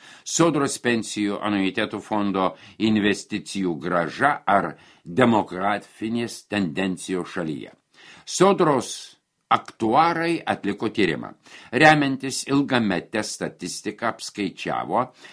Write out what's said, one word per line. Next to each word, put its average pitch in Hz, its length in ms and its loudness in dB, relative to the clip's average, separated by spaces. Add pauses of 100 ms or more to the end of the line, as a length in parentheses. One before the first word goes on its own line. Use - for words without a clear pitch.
(220)
Sodros 151 580 0
pensijų 107 600 -2
anuitetų 101 600 -2
fondo 98 540 0 (220)
investicijų 98 1000 0
grąža 87 680 0
ar 90 300 2 (320)
demografinės 104 1400 0
tendencijos 92 920 -4
šalyje. 73 400 -6 (480)
Sodros - 960 2 (340)
aktuarai 160 880 0
atliko 101 480 -2
tyrimą. 73 460 0 (340)
Remiantis 135 760 4
ilgamete 117 760 0
statistiką, 90 840 -8
apskaičiavo, 87 960 -4 (280)